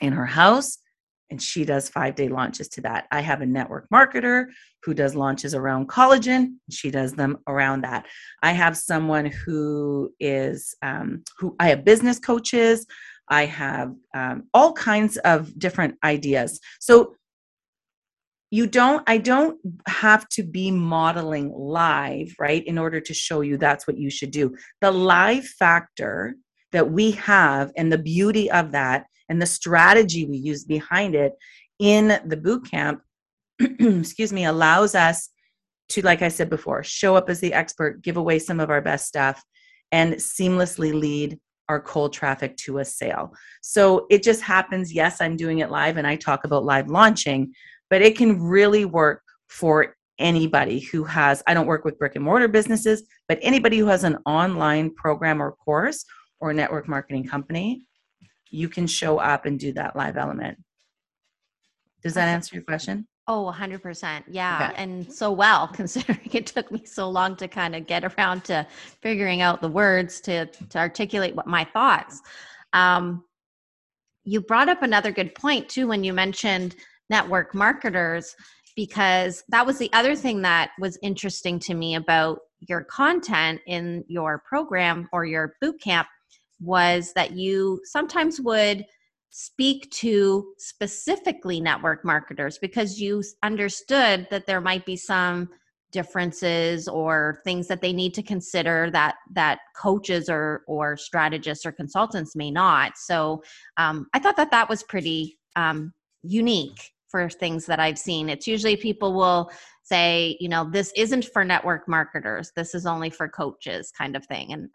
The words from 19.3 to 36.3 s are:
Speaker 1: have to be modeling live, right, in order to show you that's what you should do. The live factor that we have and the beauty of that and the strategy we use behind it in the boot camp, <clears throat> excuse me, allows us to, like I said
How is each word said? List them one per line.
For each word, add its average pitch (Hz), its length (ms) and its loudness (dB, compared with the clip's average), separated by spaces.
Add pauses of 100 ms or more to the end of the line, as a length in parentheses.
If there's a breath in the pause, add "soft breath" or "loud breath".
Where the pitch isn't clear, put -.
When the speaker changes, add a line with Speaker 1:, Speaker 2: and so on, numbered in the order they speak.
Speaker 1:
have 214 420 4
to 208 140 -4
be 185 260 -4
modeling 160 800 0
live, 147 880 -2
right, 156 280 0
in 165 100 -4
order 160 240 -2
to 156 140 -12
show 156 260 -4
you 143 160 -2
that's 147 300 0
what 147 100 -4
you 139 140 -6
should 139 180 -10
do. 135 260 -2 (260 loud breath)
The 196 100 6
live 185 560 2
factor 170 880 -2 (360)
that 165 200 2
we 214 200 2
have 156 640 4
and 165 160 0
the 165 60 4
beauty 190 540 0
of 160 220 0
that 135 320 -2 (240)
and 170 120 0
the 175 60 0
strategy 170 800 4
we 143 120 -6
use 143 260 -6
behind 170 520 -2
it 143 180 2 (460 soft breath)
in 208 480 6
the 156 100 -4
boot 208 320 -2
camp, 147 320 -4 (300)
<clears throat> - 280 -18
excuse 220 720 2
me, 185 140 -2
allows 160 500 4
us 170 340 2 (600)
to, 202 120 -2
like 175 200 4
I 175 80 2
said - 200 -2